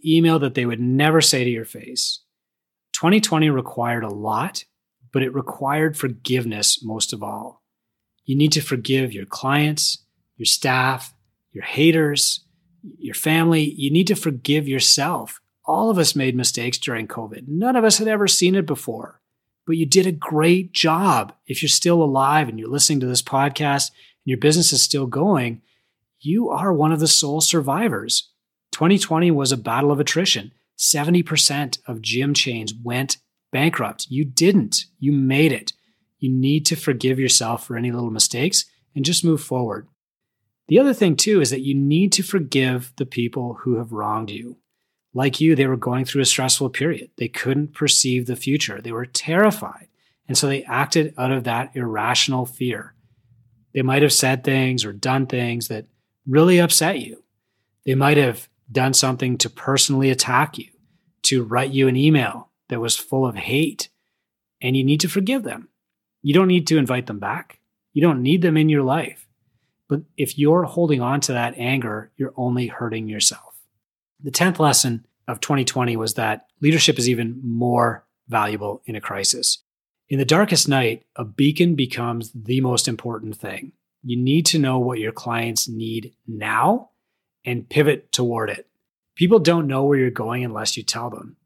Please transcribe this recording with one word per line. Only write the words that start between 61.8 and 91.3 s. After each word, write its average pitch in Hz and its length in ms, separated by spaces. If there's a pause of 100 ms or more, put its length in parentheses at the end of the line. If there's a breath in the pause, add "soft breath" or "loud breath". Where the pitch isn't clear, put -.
an 127 80
email 139 540 (180)
that 117 120
was 113 160
full 131 300
of 117 80
hate. 131 560 (720)
And 127 160
you 135 60
need 147 160
to 170 100
forgive 214 320
them. - 280 (520)
You 143 140
don't 185 120
need 180 200
to 160 100
invite 127 300
them 104 100
back. - 420 (340)
You 147 100
don't 147 180
need 165 220
them 165 120
in 156 140
your 147 140
life. 139 420 (600)
But 143 140 (160)
if 135 200
you're 156 280
holding 151 360
on 131 200
to 135 120
that 120 240
anger, 120 580
you're 131 220
only 123 300
hurting 110 400
yourself. - 480 (640)
The 143 80
tenth 175 300
lesson 135 480 (200)
of 117 120
twenty 139 260
twenty 120 320
was 110 160
that 110 320 (160)
leadership 151 380
is 123 100
even 120 340
more 117 640 (220)
valuable 104 580
in 110 100
a 104 60
crisis. 101 640 (440)
In 139 120
the 135 60
darkest 165 440
night, 123 360 (100)
a 123 100
beacon 151 480
becomes 117 640
the 120 260
most 123 260
important 110 480
thing. 95 360 (320)
You 123 120
need 135 320
to 160 120
know 131 180
what 123 220
your 110 120
clients 117 560
need 113 460 (140)
now 110 640 (520)
and 123 240
pivot 147 440
toward 117 400
it. - 160 (480)
People 185 240
don't 165 260
know 135 200
where 143 120
you're 127 140
going 123 340
unless 110 320
you 110 60
tell 117 260
them. 113 360